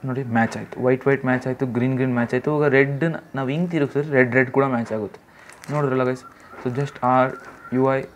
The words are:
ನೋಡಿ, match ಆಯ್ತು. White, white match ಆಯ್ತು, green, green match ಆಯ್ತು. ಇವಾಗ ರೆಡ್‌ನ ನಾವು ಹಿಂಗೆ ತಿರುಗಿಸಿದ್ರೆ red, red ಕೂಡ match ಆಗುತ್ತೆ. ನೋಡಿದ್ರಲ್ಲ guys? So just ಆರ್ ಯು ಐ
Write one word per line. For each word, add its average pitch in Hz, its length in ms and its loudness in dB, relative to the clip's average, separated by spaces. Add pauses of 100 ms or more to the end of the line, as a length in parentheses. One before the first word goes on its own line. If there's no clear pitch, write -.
ನೋಡಿ, 135 160 -4 (160)
match 113 220 2
ಆಯ್ತು. - 160 -14 (100)
White, 131 220 2
white 135 220 2
match 127 200 0
ಆಯ್ತು, 127 160 -4 (100)
green, 127 240 0
green 131 180 0
match 120 180 -2
ಆಯ್ತು. 127 180 -2
ಇವಾಗ 147 140 2 (100)
ರೆಡ್‌ನ 139 400 2 (200)
ನಾವು 135 160 -2
ಹಿಂಗೆ 175 200 -2
ತಿರುಗಿಸಿದ್ರೆ 147 440 -2
red, 123 200 6
red 127 200 2
ಕೂಡ 139 80 4 (100)
match 113 220 -4
ಆಗುತ್ತೆ. 104 220 -8 (540)
ನೋಡಿದ್ರಲ್ಲ 131 360 0
guys? 127 140 -6 (380)
So 127 80 -4 (100)
just 143 180 -6 (160)
ಆರ್ 131 180 4 (440)
ಯು 131 80 2 (140)
ಐ - 20 -2 (160)